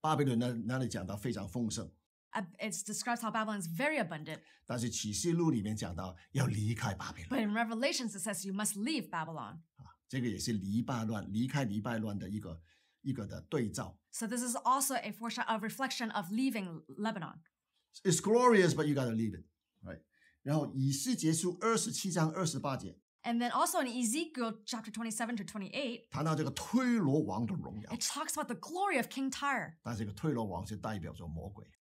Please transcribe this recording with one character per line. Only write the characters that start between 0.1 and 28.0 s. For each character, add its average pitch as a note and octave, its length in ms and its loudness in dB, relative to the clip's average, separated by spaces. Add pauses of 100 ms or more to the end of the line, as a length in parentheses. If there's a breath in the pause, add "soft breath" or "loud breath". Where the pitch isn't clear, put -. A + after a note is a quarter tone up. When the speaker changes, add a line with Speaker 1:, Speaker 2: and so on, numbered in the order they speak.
Speaker 1:
比 C#3 120 6
伦 B2 120 6
呢， B2 160 4 (120)
那 B2 120 0
里 B2+ 120 2
讲 F#2 180 -4
到 G2 80 -4
非 A#2 160 -2
常 G2+ 160 -4
丰 A#2 240 -2
盛。 F2 180 -6 (440)
Speaker 2:
Uh, G#3 100 -2 (160)
it A3 140 -4 (120)
describes A#3 360 -2
how A3 100 -2
Babylon G#3+ 300 -2
is E3 60 -6
very C4+ 300 0
abundant. D#3+ 440 -4 (240 soft breath)
Speaker 1:
但 B2 120 -2
是 A#2 120 0
启 G#2 240 -2
示 C#3 180 0
录 E3 200 4
里 A#2 100 2
面 G#2+ 120 -2
讲 F#2 220 -4
到 F#2 220 -6 (160 loud breath)
要 C3 140 4
离 G#2+ 280 0
开 A2 180 -2
巴 - 200 -8
比 - 100 -12
伦。 C4 180 0
Speaker 2:
But G#3+ 60 2
in G#3 60 0
Revelations, A#3 560 0
it G3 120 -8
says G3+ 240 -4
you F#3+ 80 -4
must G3+ 220 -2
leave A#3+ 340 -2
Babylon. D#3+ 520 -6 (160)
Speaker 1:
啊， - 180 -20 (140)
这 C3 100 0
个 A#2+ 80 2
也 G2 100 0
是 A#2 140 -2
黎 G#2 300 0
巴 A#2 240 0
嫩， G#2+ 260 -2
离 A#2 160 0
开 C#3 160 0
黎 G#2+ 160 0
巴 A#2 180 -2
嫩 G#2+ 220 -2
的 F#2 100 -6
一 G#2 120 -4
个， E2 200 -10 (420 soft breath)
一 C3+ 100 -2
个 A#2 120 -4
的 - 180 -10
对 A#2 260 0
照。 - 280 -8 (140)
Speaker 2:
So A3+ 160 -6
this A#3 140 -4
is B3 160 -2
also C4 380 2
a A3 180 -2
foreshadow, A3+ 340 -4
a A3 120 2
reflection A#3 520 -2
of F3+ 180 -2
leaving G#3 520 0 (160)
Lebanon. G3+ 420 -4 (640)
Speaker 1:
It's E3+ 160 6
glorious, G#3+ 540 10
but D#3 100 2
you D3 100 4
gotta B2+ 220 2
leave A2 180 2
it, F2 120 -12 (360)
right? F2 200 -12 (400 soft breath)
然 D3 140 0
后 C#3+ 200 0
以 C3+ 160 2
西 A#3 240 0
结 D#3+ 180 4
书 F3+ 260 0
二 A3 160 4
十 - 160 0
七 F#3 200 -2
章 D#3+ 200 4
二 F3 140 0
十 C3+ 140 -2
八 C3 180 -2
节。 F#2+ 220 -10 (240)
Speaker 2:
And A#3 160 0
then A#3+ 100 0
also E4+ 320 4
in B3+ 60 2
Ezekiel A#3+ 800 -2
chapter A3 240 -6
twenty-seven A3+ 460 -4
to G3+ 60 -4
twenty-eight, A3+ 680 -6
Speaker 1:
谈 C#3+ 120 -2
到 D#3 120 4
这 D3+ 80 0
个 C3 80 0
推 A#3+ 480 2
罗 D3 240 4
王 G2 240 -2
的 F#3+ 80 -2
荣 G#2 260 -6
耀。 - 100 -10
Speaker 2:
it A#3 100 -4